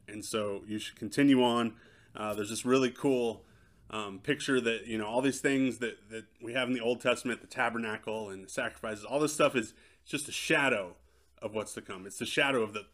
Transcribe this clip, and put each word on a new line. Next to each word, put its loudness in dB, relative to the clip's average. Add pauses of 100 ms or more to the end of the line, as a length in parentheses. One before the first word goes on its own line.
And -10
so -2
you -4
should -10
continue 6
on. 4 (400)
Uh, -6
there's -4
this -6
really 4
cool, 0 (460)
um, -8
picture 0
that, -2
you -4
know, -2
all 0
these 0
things 2
that, -6
that -12 (140)
we -10
have 0
in 0
the -2
Old 0
Testament, 0
the -20
tabernacle -4
and -12
the -18
sacrifices, -6
all -2
this 2
stuff 4
is 0 (300)
just -6
a -10
shadow 2 (480)
of -6
what's -6
to -10
come. -12
It's -14
the -4
shadow 2
of -4
the, -8